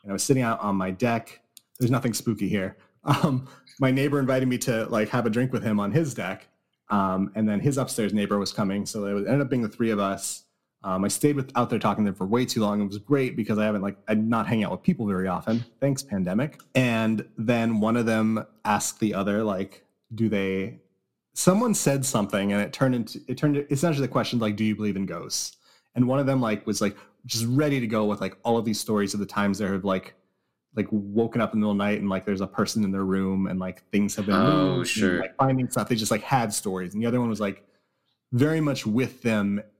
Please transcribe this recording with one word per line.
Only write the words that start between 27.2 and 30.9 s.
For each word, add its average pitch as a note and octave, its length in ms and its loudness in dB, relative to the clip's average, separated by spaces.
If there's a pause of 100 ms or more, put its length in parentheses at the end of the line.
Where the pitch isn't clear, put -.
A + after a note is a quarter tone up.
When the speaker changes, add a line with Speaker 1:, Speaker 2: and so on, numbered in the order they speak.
Speaker 1:
just A2+ 200 -4
ready C#3 340 2
to A#2+ 60 -4
go A2 200 0
with, G#2 140 -2
like, - 240 -6
all A#2 140 2
of A2 60 -2
these G#2+ 160 0
stories G2+ 340 0
of G#2 60 -4
the G2 60 -4
times G2+ 320 0
there G2 140 -2
have, F#2+ 120 -2
like, F#2+ 300 -2 (600)
like, G#2+ 160 -2